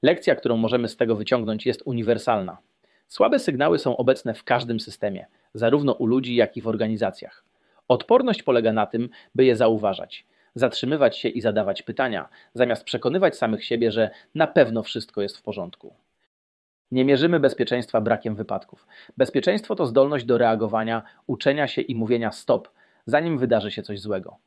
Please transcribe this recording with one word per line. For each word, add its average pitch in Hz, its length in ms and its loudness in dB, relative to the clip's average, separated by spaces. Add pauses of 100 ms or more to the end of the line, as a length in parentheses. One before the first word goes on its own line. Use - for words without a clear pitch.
Lekcja, 156 320 2
którą 117 220 -2
możemy 113 300 0
z - 100 -10
tego 113 180 0
wyciągnąć, 107 500 -2
jest 120 200 -2
uniwersalna. 110 720 -2 (500)
Słabe 247 320 2
sygnały 147 400 0
są 123 180 -2
obecne 123 360 0
w - 100 -12
każdym 120 360 -2
systemie, 101 460 -8 (280)
zarówno 123 400 2
u 123 120 -2
ludzi, 123 300 0
jak 113 220 2
i 117 40 -12
w 110 60 -6
organizacjach. 110 760 -4 (440)
Odporność 240 560 2
polega 117 300 2
na 107 120 2
tym, 117 240 -6 (260)
by 131 100 6
je 123 100 6
zauważać, 107 680 0 (300)
zatrzymywać 139 600 0
się - 120 -2
i 120 120 -6
zadawać 101 400 0
pytania, 110 480 -4 (240)
zamiast 120 300 0
przekonywać 156 540 0
samych 110 280 -2
siebie, 117 260 0
że 107 180 0 (260)
na 156 120 2
pewno 113 360 2
wszystko - 380 -8
jest 98 160 -6
w - 40 -20
porządku. 95 520 -12 (1000)
Nie 131 140 2
mierzymy 147 340 4
bezpieczeństwa 123 640 0
brakiem 110 340 -2
wypadków. - 520 -10 (300)
Bezpieczeństwo 185 580 0
to 185 100 0
zdolność 135 400 2
do 120 120 2
reagowania, 113 680 0 (240)
uczenia 139 400 0
się 135 140 -4
i 123 140 -4
mówienia 113 360 0
stop, - 380 -2 (360)
zanim 156 320 0
wydarzy 110 340 0
się 104 120 -10
coś 104 160 -10
złego. 95 480 -8